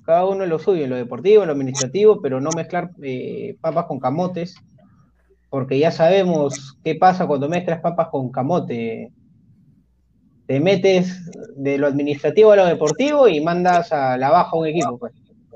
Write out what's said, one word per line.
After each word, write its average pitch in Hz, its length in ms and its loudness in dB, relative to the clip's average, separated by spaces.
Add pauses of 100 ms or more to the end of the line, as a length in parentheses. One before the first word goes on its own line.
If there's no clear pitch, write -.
Cada 170 200 4
uno 196 200 -2
en 175 40 -4
lo 160 100 -2
suyo, 165 260 0
en 127 60 -6
lo 127 40 -4
deportivo, 156 480 2
en 175 40 -4
lo 151 60 -2
administrativo, 135 680 0
pero 131 180 -4
no 147 160 -4
mezclar, 170 360 -6 (120)
eh, 127 560 -10
papas 165 280 -4
con 139 120 -6
camotes, 170 560 -4 (960)
porque 131 280 -4
ya 160 140 2
sabemos 165 960 0
qué 156 100 -2
pasa 180 320 2
cuando 143 220 -2
mezclas 170 320 -4
papas 170 280 -2
con 131 220 -6
camote. 120 800 -6 (1400)
Te 135 120 -2
metes 185 600 2 (380)
de 139 220 -2
lo 143 80 2
administrativo 147 640 4
a 202 40 8
lo 190 120 6
deportivo 233 600 2
y 151 140 2
mandas 175 500 0
a 135 240 0
la 131 140 0
baja 170 240 4
a - 40 -2
un 160 100 -2
equipo, 151 320 -4
pues. 113 120 -12 (440)